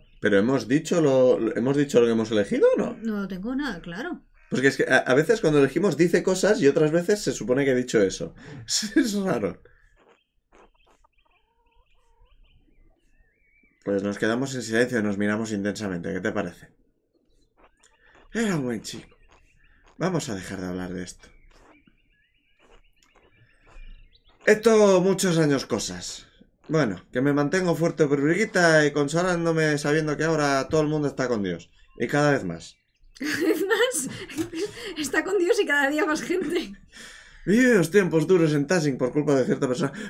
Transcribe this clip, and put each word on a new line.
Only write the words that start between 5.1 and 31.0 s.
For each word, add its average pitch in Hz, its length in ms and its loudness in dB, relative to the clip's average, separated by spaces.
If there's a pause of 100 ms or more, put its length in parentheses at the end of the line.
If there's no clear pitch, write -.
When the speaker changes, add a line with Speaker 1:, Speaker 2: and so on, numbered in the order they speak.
Speaker 1:
veces 156 280 2
cuando 151 180 4
elegimos 151 380 2
dice 170 260 2
cosas 190 380 2
y 139 60 4
otras 151 240 4
veces 175 300 0
se 131 120 -4
supone 127 320 -2
que 135 60 2
ha 127 40 2
dicho 123 260 0
eso. 90 320 -2 (160)
<laughs> 120 160 -18 (300)
Es 247 180 2
raro. 123 480 -4 (4000)
Pues 98 180 -2
nos 101 140 -4
quedamos 123 380 -2
en 123 60 -8
silencio 117 380 0
y 104 40 0
nos 104 140 -4
miramos 107 340 -2
intensamente. 98 600 -6
¿Qué 90 80 -6
te 104 120 -4
parece? 95 380 -8 (1600)
Era 208 240 -2
un 139 60 -4
buen 117 180 -6
chico. - 340 -16 (840)
Vamos 160 320 -4
a 104 60 -6
dejar 92 240 -10
de 92 80 -8
hablar 92 260 -8
de 90 100 -10
esto. - 260 -20 (3250)
Esto, 214 560 6
muchos 185 360 0
años 147 280 2
cosas. - 600 -8 (440)
Bueno, 131 420 -2
que 127 100 -4
me 143 120 2
mantengo 165 420 0
fuerte 156 320 0
por 139 140 0
Briguita 170 640 4
y 143 60 0
consolándome 160 840 0
sabiendo 151 400 -2
que 151 80 -2
ahora 143 440 0
todo 156 120 2
el 147 60 0
mundo 151 200 -2